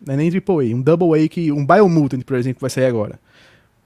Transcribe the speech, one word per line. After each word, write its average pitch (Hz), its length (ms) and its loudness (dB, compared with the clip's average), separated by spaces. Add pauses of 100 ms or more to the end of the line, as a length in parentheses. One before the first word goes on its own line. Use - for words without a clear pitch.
não 135 80 -6
é - 20 -2
nem 156 140 0
Triple 165 420 -2
A, 117 40 -4
um 127 60 -4
Double 160 420 2
A, 156 40 -2
que, 160 240 -4
um 143 140 -2
Biomutant, 165 580 2
por 135 120 -4
exemplo, 123 200 -2
que - 60 -20
vai 131 80 -4
sair 131 160 0
agora. 113 320 -4 (680)